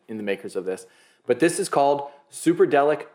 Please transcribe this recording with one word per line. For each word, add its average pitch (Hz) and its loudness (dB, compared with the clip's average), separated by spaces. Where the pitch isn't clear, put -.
in 110 -10
the 104 -10
makers 98 -6
of 92 -6
this. 92 -6
But 123 0
this 160 2
is 196 -6
called 143 2
Superdelic 151 2